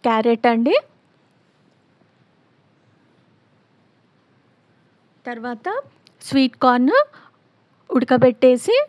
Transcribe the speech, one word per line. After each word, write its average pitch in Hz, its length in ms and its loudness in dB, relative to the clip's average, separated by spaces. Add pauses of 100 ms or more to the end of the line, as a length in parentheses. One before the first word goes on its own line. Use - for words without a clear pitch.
క్యారెట్ 233 440 0
అండి. 233 280 0 (4000)
తర్వాత 240 420 -12 (540)
స్వీట్ 262 400 -2
కార్న్ 254 320 2 (960)
ఉడకబెట్టేసి 254 840 2 (140)